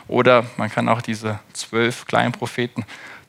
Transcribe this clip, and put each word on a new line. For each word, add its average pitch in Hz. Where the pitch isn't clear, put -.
oder 123
man 107
kann 120
auch 113
diese 107
zwölf -
kleinen 117
Propheten 120